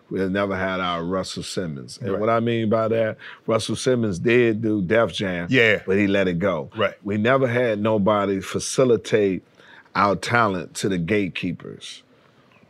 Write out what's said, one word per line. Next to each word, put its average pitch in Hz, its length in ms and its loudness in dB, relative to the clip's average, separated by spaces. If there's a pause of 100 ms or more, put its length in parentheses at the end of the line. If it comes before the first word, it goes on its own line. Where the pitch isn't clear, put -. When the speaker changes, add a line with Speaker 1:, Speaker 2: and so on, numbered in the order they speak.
(120)
Speaker 1:
we 104 80 -2
have 95 120 0
never 98 240 -2
had 95 240 -2
our 87 240 -4
Russell 92 400 -4
Simmons. 73 580 -8
And 104 100 -6
Speaker 2:
Right. 98 80 -2
Speaker 1:
what 107 100 0
I 117 100 2
mean 117 300 0
by 113 200 2
that, 110 280 0 (300)
Russell 113 280 0
Simmons 113 440 0
did 117 420 4
do 107 220 0
Def 110 280 2
Jam, 87 380 -4
Speaker 2:
Yeah. 113 380 4
Speaker 1:
but 95 100 2
he 104 80 4
let 98 220 2
it 87 100 0
go. 85 400 -2
Speaker 2:
Right. 101 160 0 (100)
Speaker 1:
We 104 140 -2
never 127 300 2
had 117 340 0
nobody 104 600 2
facilitate 104 1000 0 (540)
our 95 200 2
talent 95 600 0
to - 140 -2
the 95 100 0
gatekeepers. 87 1040 -6 (680)